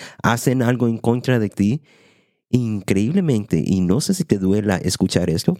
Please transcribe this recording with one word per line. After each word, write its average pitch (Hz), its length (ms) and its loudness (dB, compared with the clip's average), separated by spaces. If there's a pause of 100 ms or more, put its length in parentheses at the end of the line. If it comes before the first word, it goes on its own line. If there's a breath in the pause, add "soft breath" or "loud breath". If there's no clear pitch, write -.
(240 loud breath)
hacen 123 380 2
algo 120 260 2
en 113 100 -2
contra 123 420 0
de 104 100 0
ti. 107 320 0 (680 soft breath)
Increíblemente, 107 1160 0
y 92 160 2
no 92 180 2
sé - 140 -2
si 185 100 -2
te 104 140 0
duela 98 400 0
escuchar 90 520 -2
esto, 87 300 -2